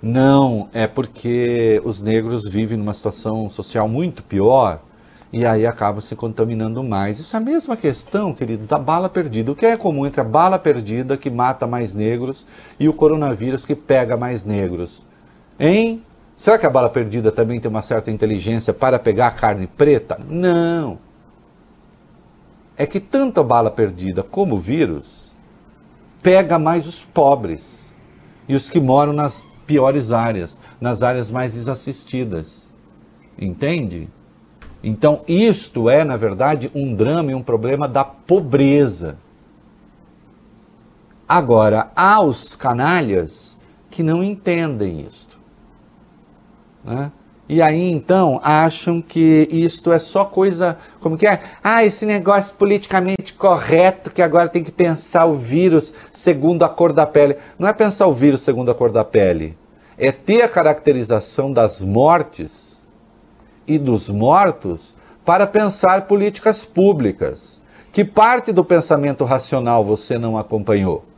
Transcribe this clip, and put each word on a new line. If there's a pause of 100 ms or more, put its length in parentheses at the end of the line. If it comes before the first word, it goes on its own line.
Não,
é
porque
os
negros
vivem
numa
situação
social
muito
pior (500)
e
aí
acabam
se
contaminando
mais.
Isso
é
a
mesma
questão,
queridos,
da
bala
perdida.
O
que
é
comum
entre
a
bala
perdida,
que
mata
mais
negros, (320)
e
o
coronavírus,
que
pega
mais
negros? (520)
Hein? (320)
Será
que
a
bala
perdida
também
tem
uma
certa
inteligência
para
pegar
a
carne
preta?
Não. (1800)
É
que
tanto
a
bala
perdida
como
o
vírus (880)
pega
mais
os
pobres (540)
e
os
que
moram
nas (220)
piores
áreas, (200)
nas
áreas
mais
desassistidas. (640)
Entende? (720)
Então,
isto
é,
na
verdade,
um
drama
e
um
problema
da
pobreza. (2000)
Agora,
há
os
canalhas (340)
que
não
entendem
isto, (1500)
né? (400)
E
aí,
então,
acham
que
isto
é
só
coisa, (220)
como
que
é? (220)
"Ah,
esse
negócio
politicamente
correto
que
agora
tem
que
pensar
o
vírus (220)
segundo
a
cor
da
pele." (200)
Não
é
pensar
o
vírus
segundo
a
cor
da
pele, (400)
é
ter
a
caracterização
das
mortes (760)
e
dos
mortos (320)
para
pensar
políticas
públicas. (280)
Que
parte
do
pensamento
racional
você
não
acompanhou? (140)